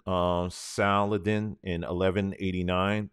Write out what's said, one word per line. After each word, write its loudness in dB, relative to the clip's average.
uh, 2
Saladin 0
in -4
eleven 0
eighty-nine. 0